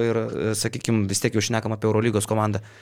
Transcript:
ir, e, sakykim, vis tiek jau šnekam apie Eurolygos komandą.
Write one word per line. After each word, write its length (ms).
ir, 140
e, 380
sakykim, 520
vis 160
tiek 100
jau 80
šnekam 300
apie 160
Eurolygos 400
komandą. 320